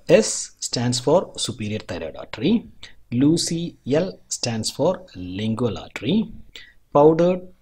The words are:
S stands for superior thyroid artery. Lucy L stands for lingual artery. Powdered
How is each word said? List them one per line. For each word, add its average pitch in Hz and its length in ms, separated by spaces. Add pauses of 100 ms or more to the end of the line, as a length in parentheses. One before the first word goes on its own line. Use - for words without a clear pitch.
S - 520
stands 123 400
for 151 360
superior 107 440
thyroid - 340
artery. - 540 (420)
Lucy 160 680 (160)
L 180 360
stands 113 420
for 180 340 (120)
lingual 104 600
artery. - 540 (640)
Powdered 165 540 (140)